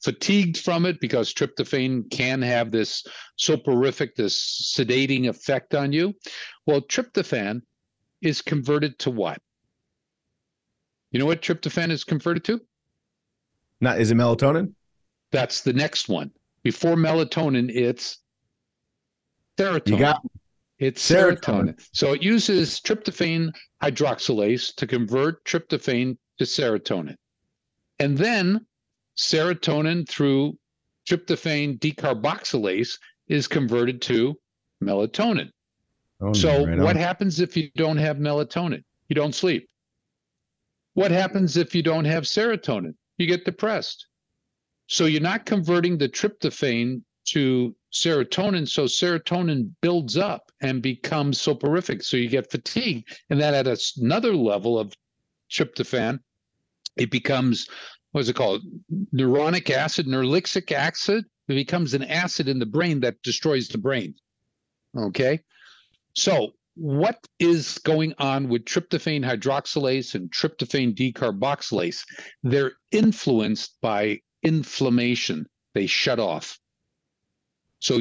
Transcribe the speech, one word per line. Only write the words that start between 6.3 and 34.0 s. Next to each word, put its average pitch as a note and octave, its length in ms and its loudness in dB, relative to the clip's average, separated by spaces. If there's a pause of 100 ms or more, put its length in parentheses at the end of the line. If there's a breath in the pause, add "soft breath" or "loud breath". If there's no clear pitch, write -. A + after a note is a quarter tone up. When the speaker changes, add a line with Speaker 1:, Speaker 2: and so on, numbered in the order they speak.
Speaker 1:
Well, C#3+ 160 4
tryptophan B2 800 -4 (580)
is D#3 220 -2
converted D3 580 -2
to C3+ 100 -2
what? G2 300 -4 (1700)
You B2+ 80 2
know C#3 60 2
what E3 140 2
tryptophan E3 500 -2
is D#3 140 -2
converted E3+ 400 0
to? A3+ 160 0 (1200)
Speaker 2:
Not, A#2 200 2
is A2 100 4
it A#2 60 6
melatonin? C3+ 560 4 (580)
Speaker 1:
That's C3 320 -2
the C3 100 0
next C#3+ 360 -2
one. E2 240 -4 (300)
Before - 340 2
melatonin, D#3 800 2
it's A#2+ 440 -2 (1400)
serotonin. F#3+ 280 0
Speaker 2:
You G#2 120 4
got C#3+ 240 4 (560)
Speaker 1:
It's C3+ 300 -2
Speaker 2:
serotonin. F3+ 320 6
Speaker 1:
serotonin. - 520 -2
So C#3+ 200 2
it D3 100 -2
uses G3 580 2
tryptophan E3 720 -2 (300 loud breath)
hydroxylase B2 920 0
to - 120 -4
convert B2+ 580 0
tryptophan B2+ 720 -2 (200)
to C3+ 60 0
serotonin. G2+ 680 -2 (840)
And C#3+ 200 0
then G#3 480 2 (500)
serotonin D#3+ 920 0
through C#3 500 2 (500)
tryptophan D3 720 0
decarboxylase A#2+ 1200 -2 (300 soft breath)
is D3 200 0
converted B2 540 0